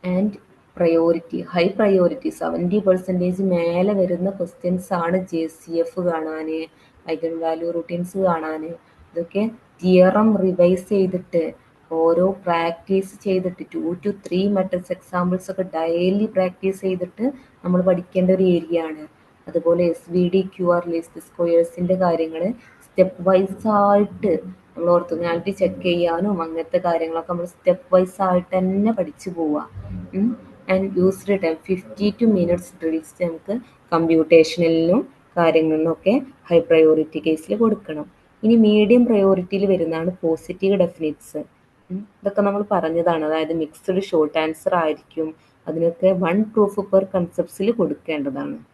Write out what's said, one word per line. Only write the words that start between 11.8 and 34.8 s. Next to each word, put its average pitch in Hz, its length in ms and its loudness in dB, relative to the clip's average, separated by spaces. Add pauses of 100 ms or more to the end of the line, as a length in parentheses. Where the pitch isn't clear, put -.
ഓരോ 165 280 4 (180)
പ്രാക്ടീസ് 170 680 -2 (120)
ചെയ്തിട്ട്, 185 380 -2 (100)
two 165 180 -6 (120)
to 208 80 -4 (140)
three 185 200 -2 (120)
matrix 185 280 -4 (120)
examples 180 560 -4
ഒക്കെ 185 120 -4 (120)
ഡെയിലി 180 500 0 (100)
പ്രാക്ടീസ് 190 480 -4
ചെയ്തിട്ട് 185 400 -4 (380)
നമ്മൾ 180 260 0
പഠിക്കേണ്ട 180 480 0
ഒരു 185 80 4 (100)
ഏരിയ 165 340 -2
ആണ്. 151 140 -12 (460)
അതുപോലെ 170 340 0 (100)
എസ് - 200 -12
വി 180 100 2 (100)
ഡി, 190 80 4 (140)
ക്യു 180 120 -2 (100)
ആർ 175 60 -2 (100)
ലീസ്റ്റ് 165 340 -8
സ്ക്വയേഴ്സിന്റെ 170 680 0 (100)
കാര്യങ്ങൾ 165 360 -2 (440)
സ്റ്റെപ്പ് 185 420 0
വൈസ് 190 400 2 (140)
ആയിട്ട് 202 500 2 (420)
നമ്മൾ 170 220 -2
ഓർത്തോഗണാലിറ്റി 170 640 -2
ചെക്ക് 185 300 -2
ചെയ്യാനും 175 540 0
അങ്ങനത്തെ 165 440 -4
കാര്യങ്ങളൊക്കെ 165 460 -4
നമ്മൾ 175 200 -6
സ്റ്റെപ്പ് - 400 -2
വൈസ് 185 340 2
ആയിട്ട് 180 300 0
തന്നെ 196 420 0
പഠിച്ചു 170 380 -8
പോവുക. 151 260 -2 (560)
ഉം. 220 80 2 (460)
And 190 120 0 (160)
use 190 260 2
the 202 160 2
time, 160 140 -2 (100)
fifty-two 202 600 -2 (100)
minutes 175 280 0 (140)
drills 160 400 -6
നമുക്ക് 170 340 -6 (400)
കമ്പ്യൂട്ടേഷണലിനും 165 1080 4 (360)